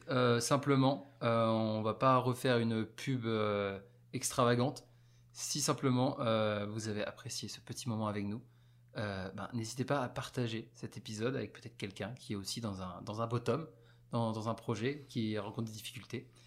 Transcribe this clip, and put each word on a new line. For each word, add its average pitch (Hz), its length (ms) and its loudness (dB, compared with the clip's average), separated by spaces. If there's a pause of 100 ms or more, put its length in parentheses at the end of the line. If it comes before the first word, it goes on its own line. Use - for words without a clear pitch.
euh, 123 300 4
simplement, 135 840 4
euh, 117 240 4
on 110 340 2
va 107 140 2
pas 131 220 6
refaire 120 420 4
une 113 260 2
pub, 120 400 -4
euh, 104 540 0 (340)
extravagante. 123 720 2 (480)
Si - 260 -4
simplement, 135 600 2
euh, 107 480 2
vous 107 200 -6
avez 104 160 -2
apprécié - 460 -8
ce - 120 -12
petit - 280 -8
moment 110 180 0
avec 104 200 -2
nous, 110 160 -6 (540)
euh, 98 340 -4
ben, 98 220 -8
n'hésitez 117 320 -4
pas 143 180 0
à 120 60 -4
partager 117 680 -4
cet - 220 -12
épisode 113 380 -4
avec 113 180 -6
peut-être - 240 -16
quelqu'un 101 420 -8
qui - 140 -6
est - 20 -2
aussi 98 260 -6
dans 98 220 -4
un, 90 200 -10
dans 107 200 -4
un 117 40 -2
bottom, 117 380 0 (460)
dans, 117 220 0
dans 110 160 -2
un 113 40 0
projet 127 560 -2
qui 107 300 0
rencontre 110 320 -6
des 107 60 -12
difficultés. - 500 -10 (180)